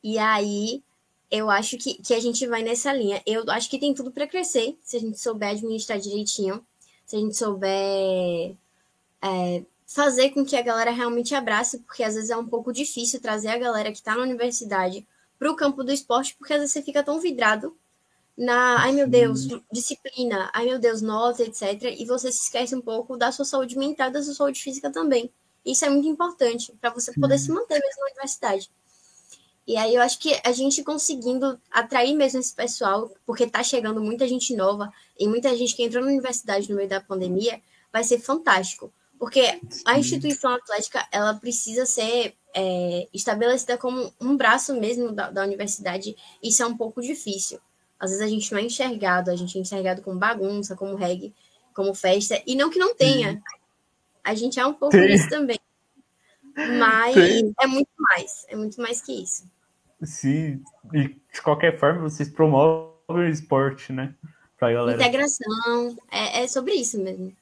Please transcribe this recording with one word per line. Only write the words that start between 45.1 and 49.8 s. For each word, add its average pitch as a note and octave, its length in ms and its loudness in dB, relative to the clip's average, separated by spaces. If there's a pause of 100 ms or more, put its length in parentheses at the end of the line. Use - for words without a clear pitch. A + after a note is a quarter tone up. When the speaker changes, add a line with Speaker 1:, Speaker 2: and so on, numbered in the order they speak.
Speaker 1:
da, G3+ 180 -4
da F#3+ 120 -2
universidade. G3+ 680 -4 (280)
Isso A3+ 200 2
é A#3 40 2
um A#3 100 -4
pouco A3+ 260 -6
difícil. A3 560 -6 (400)
Às F#3+ 140 -4
vezes G3+ 140 -2
a - 20 0
gente G#3+ 240 -2
não G3+ 80 0
é G#3+ 40 -2
enxergado, G3+ 680 0
a F3 60 0
gente F3+ 200 -6
é F#3+ 40 -4
enxergado F#3 400 -4